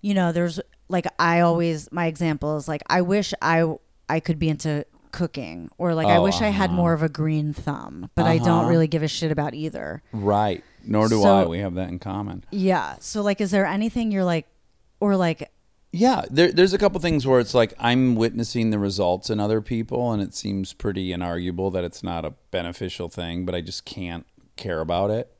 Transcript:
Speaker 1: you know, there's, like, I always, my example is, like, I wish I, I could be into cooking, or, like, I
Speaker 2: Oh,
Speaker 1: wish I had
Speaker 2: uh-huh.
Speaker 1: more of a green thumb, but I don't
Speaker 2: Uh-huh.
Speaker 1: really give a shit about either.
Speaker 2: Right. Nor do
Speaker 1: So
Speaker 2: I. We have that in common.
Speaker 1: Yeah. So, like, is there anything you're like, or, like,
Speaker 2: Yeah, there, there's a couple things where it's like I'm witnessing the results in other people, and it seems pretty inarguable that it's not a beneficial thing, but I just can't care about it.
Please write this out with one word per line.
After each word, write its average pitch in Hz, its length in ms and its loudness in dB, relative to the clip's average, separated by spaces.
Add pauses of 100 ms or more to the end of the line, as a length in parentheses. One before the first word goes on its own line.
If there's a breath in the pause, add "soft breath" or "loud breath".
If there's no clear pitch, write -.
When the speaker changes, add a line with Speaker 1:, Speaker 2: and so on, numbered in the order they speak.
Speaker 1:
you 202 120 0
know, 180 180 4
there's, 170 280 0 (300)
like, 175 180 0 (120)
I 170 220 4
always, 170 500 2
my 170 160 -2
example 156 500 -2
is, 143 100 -8
like, 151 200 -6
I 180 140 2
wish 185 400 0
I, 165 240 4 (440)
I 160 100 0
could 160 200 -2
be 160 100 0
into 147 360 -2 (260)
cooking, 87 680 -8
or, 175 160 0
like, 160 140 0
I - 100 4
Speaker 2:
Oh, 180 60 4
Speaker 1:
wish 190 180 2
I 214 80 0
had 196 220 0
Speaker 2:
uh-huh. 180 60 0
Speaker 1:
more 170 160 2
of 156 100 0
a 165 60 0
green 151 440 -2
thumb, 90 640 -10
but 170 100 2
I 165 120 4
don't 165 100 2 (140)
Speaker 2:
Uh-huh. - 80 0
Speaker 1:
really 165 180 4
give 151 160 0
a 160 40 -2
shit 156 240 -2
about 147 220 -2
either. 151 480 -8 (100)
Speaker 2:
Right. - 520 2 (200)
Nor 107 260 2
do 110 120 4
Speaker 1:
So 101 60 8 (160)
Speaker 2:
I. - 40 4
We 85 120 -2
have 95 160 -4
that 92 140 -4
in 90 100 -8
common. 95 520 -8
Speaker 1:
Yeah. 185 480 -2
So, - 220 -8
like, 202 200 0
is 190 100 -2
there 196 140 2
anything 214 460 -2
you're 190 140 0
like, 165 220 0 (520)
or, 202 160 2
like, 170 360 -2 (400)
Speaker 2:
Yeah, 214 380 2
there, 165 220 6
there's 180 220 4
a 196 40 0
couple 196 220 2
things 156 260 0
where 131 140 6
it's 117 140 -2
like 117 260 4
I'm 123 360 2
witnessing 113 540 0
the 107 100 0
results 95 500 0
in 107 100 0
other 107 220 0
people, 120 500 -4
and 104 100 -2
it 95 140 -6
seems 98 380 -6
pretty 92 380 -4
inarguable 90 600 -4
that 90 140 -2
it's - 180 -10
not 85 220 -6
a 76 80 -8 (180)
beneficial 87 560 -6
thing, 85 380 -6
but 90 100 -4
I 87 60 -4
just - 240 -12
can't 87 400 -10 (320)
care 87 240 -4
about 87 280 0
it. 110 300 -4